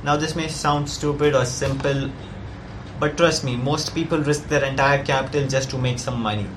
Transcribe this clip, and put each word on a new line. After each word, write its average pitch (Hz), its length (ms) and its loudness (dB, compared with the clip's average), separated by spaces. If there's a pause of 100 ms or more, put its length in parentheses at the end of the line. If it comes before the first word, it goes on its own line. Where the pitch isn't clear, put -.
Now, 143 120 2
this 156 200 -2
may 160 100 -2
sound 147 420 0
stupid 147 460 2
or 127 100 6
simple, 135 680 0 (880)
but 147 160 2
trust 160 260 4
me, 123 140 0
most 139 360 -2
people 165 260 0
risk 147 300 0
their 143 160 2
entire 135 400 2
capital 135 440 0
just 135 220 0
to 135 80 -4
make 127 200 0
some 123 220 -4
money. 104 260 -2 (100)